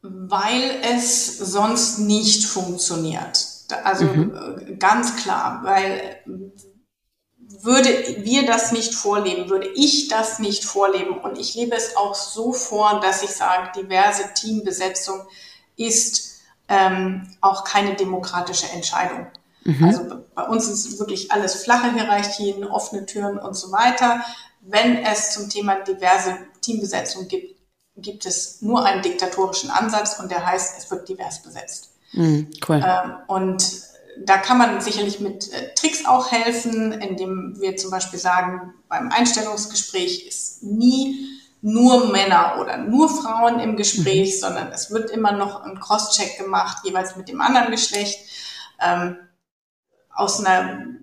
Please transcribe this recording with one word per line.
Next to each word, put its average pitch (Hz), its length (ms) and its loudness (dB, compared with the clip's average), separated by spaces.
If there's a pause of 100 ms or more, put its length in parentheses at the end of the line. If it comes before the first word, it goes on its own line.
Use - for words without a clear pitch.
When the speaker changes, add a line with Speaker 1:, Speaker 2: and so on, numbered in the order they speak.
Speaker 1:
Weil 202 800 -2
es - 540 0
sonst 208 640 2
nicht 214 460 4
funktioniert. 175 1000 -2 (220)
Da-, - 140 -6
also, 190 220 2
Speaker 2:
Mhm. 151 300 2 (320)
Speaker 1:
äh, 190 80 -12
ganz 226 400 2
klar, - 480 -4
weil 190 540 0 (1400)
würde 247 280 6 (360)
wir 254 200 4
das 233 280 2
nicht 220 200 -2
vorleben, 190 560 0
würde 190 260 0
ich 277 340 4
das 220 300 0
nicht 202 260 -2
vorleben - 540 0
und - 180 -8
ich - 180 -6
lebe 233 200 -2
es - 200 -4
auch 202 200 0
so 226 360 -4
vor, 208 480 2
dass 190 240 0
ich 196 60 -4
sage, 185 420 0 (100)
diverse 190 520 2
Teambesetzung 190 880 -4 (560)
ist, - 640 -2 (260)
ähm, 190 640 2 (100)
auch 196 240 4
keine 202 320 0
demokratische 180 800 -4
Entscheidung. - 540 -4 (360)
Speaker 2:
Mhm. 156 220 4
Speaker 1:
Also 202 180 6
b-, - 120 -10 (200)
bei 170 80 -6
uns 220 240 -2
ist 202 320 -6
wirklich 196 320 -6
alles 202 320 0
flache 240 300 2
Hierarchien, 202 720 0
offene 202 400 -6
Türen 202 320 -4
und 196 160 -10
so 185 180 -8
weiter. 240 500 4 (400)
Wenn 226 420 4
es 214 280 0
zum 208 180 -6
Thema 202 340 0
diverse 185 520 2 (260)
Teambesetzung 190 680 -4
gibt, - 300 -8 (360)
gibt 202 300 -12
es - 360 -6
nur 233 240 2
einen 196 180 2
diktatorischen 185 680 0
Ansatz 214 500 0
und 185 120 -8
der 180 140 -2
heißt, 185 340 -2
es - 120 -12
wird - 160 -8
divers 190 360 -10
besetzt. - 480 -16 (220)
Speaker 2:
Mhm, 151 360 2 (180)
cool. 156 180 4
Speaker 1:
Ähm, 185 280 2 (140)
und 190 360 0 (640)
da 190 120 8
kann 247 220 4
man 214 200 4
sicherlich 202 400 -4
mit, - 320 -6
äh, - 220 -10
Tricks - 320 -2
auch 254 260 4
helfen, 226 600 0
indem 185 680 -6
wir 190 180 -2
zum 185 120 -6
Beispiel 185 300 -6
sagen, 180 540 0 (140)
beim 170 240 -4
Einstellungsgespräch 214 1160 0
ist - 360 -10
nie 262 680 2 (320)
nur 240 500 6
Männer 190 480 4
oder - 180 -4
nur 254 320 4
Frauen 233 500 2
im 220 160 -2
Gespräch, 190 600 2
Speaker 2:
Mhm. - 40 -4
Speaker 1:
sondern 180 320 -4
es - 200 -8
wird 226 200 -2
immer 214 200 2
noch 202 320 -4
ein 190 160 -12
Crosscheck 208 580 0
gemacht, 190 460 -2
jeweils 185 320 -4
mit 190 120 -14
dem - 140 -6
anderen 233 300 4
Geschlecht. 202 480 -2 (600)
Ähm, 175 380 0 (1000)
aus 196 280 -2
einer 185 420 2 (180)